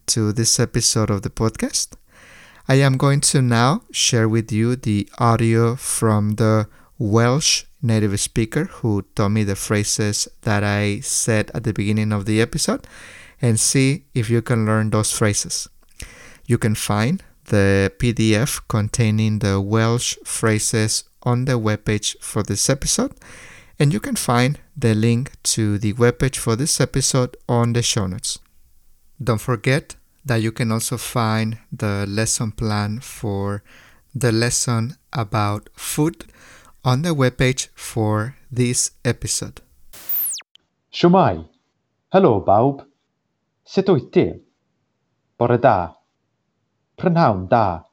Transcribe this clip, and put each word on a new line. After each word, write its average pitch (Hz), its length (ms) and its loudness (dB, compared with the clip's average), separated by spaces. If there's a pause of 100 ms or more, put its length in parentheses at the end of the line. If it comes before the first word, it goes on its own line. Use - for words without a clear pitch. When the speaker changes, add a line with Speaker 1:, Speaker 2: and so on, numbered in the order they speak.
Speaker 1:
to 107 220 0
this 113 300 0
episode 113 480 0
of 101 140 -2
the - 80 -8
podcast. - 640 -4 (760)
I 135 60 4
am 135 240 4
going 143 240 2 (100)
to 143 80 2
now 123 500 2
share 110 380 0
with 110 240 0
you 113 240 0
the 104 320 -2 (100)
audio 117 560 4
from 107 600 0
the 110 340 2 (300)
Welsh 120 680 0 (160)
native 107 400 0
speaker 123 440 -2
who 107 500 -4
taught 101 160 0
me 110 120 2
the 98 140 -2
phrases 104 720 -2 (140)
that 104 200 0
I 101 380 0
said - 540 -2
at 113 100 -6
the 113 80 -2
beginning 107 400 0
of 101 140 -2
the 107 160 2
episode - 440 -2 (540)
and 113 180 2
see 135 460 0 (100)
if 113 140 -2
you 117 140 2
can 113 240 0
learn 110 240 2
those 107 220 0
phrases. - 540 -2 (800)
You 120 140 0
can 110 160 0
find 113 480 -2 (240)
the 98 520 2
P 120 140 0
D 110 240 2
F 123 320 -2
containing 107 720 0
the 98 240 0
Welsh 113 640 0
phrases 107 800 0 (180)
on 123 240 0
the 127 120 0
webpage 107 600 -2
for - 220 -4
this - 260 -2
episode, 165 440 -2 (640)
and 151 160 4
you 214 60 -4
can 269 160 -4
find 123 420 0 (180)
the 120 180 2
link 117 380 0 (220)
to 104 240 0
the 104 160 -2
webpage 120 420 2
for 117 180 -2
this 135 260 -2
episode 131 540 0 (140)
on 120 240 2
the 117 100 0
show 104 240 -2
notes. - 320 -8 (840)
Don't 110 180 0
forget 131 560 -2 (280)
that 113 180 0
you 110 100 0
can 113 180 -2
also 113 260 -2
find 110 640 -2 (140)
the 101 360 -4
lesson 110 440 -2
plan 107 480 -4
for 101 640 -6 (500)
the 120 160 0
lesson 117 640 0 (180)
about 104 640 -4
food - 500 -4 (600)
on 127 180 0
the 170 120 0
webpage 127 600 0
for 107 640 -2 (140)
this 120 420 -2 (120)
episode. - 560 -6 (1300)
Speaker 2:
Shwmae. 139 560 4 (640)
Helo, 117 300 4
bawb. 120 400 4 (800)
Sut 196 280 0
wyt - 200 0
ti? 113 200 2 (1080)
Bore 120 200 2
da. 101 360 2 (1000)
Prynhawn 139 520 2
da. 98 340 0 (100)